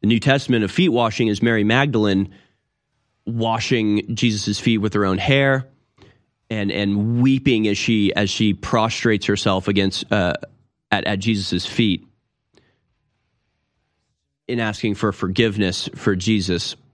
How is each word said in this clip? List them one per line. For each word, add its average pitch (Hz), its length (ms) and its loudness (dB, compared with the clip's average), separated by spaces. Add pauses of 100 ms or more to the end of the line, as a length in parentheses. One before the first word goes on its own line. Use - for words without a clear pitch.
the 101 80 0
New 113 100 4
Testament 131 460 2
of 95 80 -4
feet 180 160 4
washing 117 400 0
is 104 120 0
Mary 113 220 2
Magdalene 107 720 2 (880)
washing 113 920 0
Jesus' 107 420 0
feet 113 200 2
with 101 160 -2
her 104 120 2
own 95 120 0
hair 135 500 2 (840)
and, 101 220 -4
and 104 500 0
weeping 131 460 2
as 101 100 0
she, 107 360 2
as 101 160 0
she 107 220 0
prostrates 110 760 0
herself 98 420 0
against, 98 440 0
uh, 90 220 0 (560)
at, 101 140 0
at 98 160 -2
Jesus' 98 440 -2
feet 101 400 -2 (2500)
in 120 140 -4
asking 107 340 -2
for 104 160 -2
forgiveness 95 840 -2
for - 180 0
Jesus. 92 600 -2 (180)